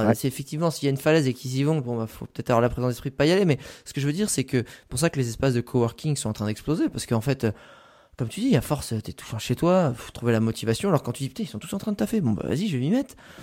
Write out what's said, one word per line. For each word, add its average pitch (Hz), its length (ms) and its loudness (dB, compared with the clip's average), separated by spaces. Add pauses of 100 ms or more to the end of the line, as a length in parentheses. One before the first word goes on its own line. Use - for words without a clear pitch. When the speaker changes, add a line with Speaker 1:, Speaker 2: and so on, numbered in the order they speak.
Speaker 1:
Ouais. 113 120 6
Speaker 2:
c'est 135 120 -2
effectivement, 147 440 -2
s'il - 160 -2
y - 0 -
a - 20 2
une 135 80 0
falaise 156 300 4
et 123 80 0
qu'ils 127 220 -6
y 135 60 2
vont, 156 180 2
bon, 120 160 -4
bah, 113 100 -2
faut - 180 -14
peut-être - 240 -8
avoir 120 120 4
la 120 80 4
présence 123 200 -2
d'esprit 123 220 -6
de - 40 -14
pas 143 120 4
y 165 40 6
aller, 190 140 4
mais 151 140 4 (260)
ce - 80 -16
que 143 80 -4
je 139 60 0
veux 151 60 0
dire, 202 180 0
c'est 131 120 0
que 123 200 0 (260)
pour 127 80 -6
ça 160 140 2
que 143 80 -2
les 120 100 0
espaces 131 240 0
de 120 80 2
coworking 123 540 0
sont - 140 -4
en 110 40 -2
train 104 140 -4
d'exploser, 156 420 -2
parce - 160 -8
qu'en 113 160 0
fait, 135 220 -2
euh, 110 80 4 (680)
comme 123 100 -4
tu - 120 -10
dis, 247 160 4
à 123 60 6
force, 139 280 -4 (140)
t'es - 100 -10
tout - 140 -18
le - 40 -12
temps 113 80 -6
chez - 160 -2
toi, 175 400 4
faut - 160 -14
trouver 120 200 -2
la 113 80 4
motivation, 113 500 0
alors 156 140 4
quand - 80 -6
tu - 120 -6
dis, 131 60 -4
putain, 226 140 -8
ils 185 40 -8
sont 107 120 -10
tous - 140 -10
en 202 40 -2
train 208 140 -4
de 202 60 -4
taffer, 214 240 0
bon, 123 100 2
bah, 98 160 -2
vas-y, 156 200 -2
je 165 80 -2
vais 123 80 -2
m'y 143 60 0
mettre, 262 240 0 (300)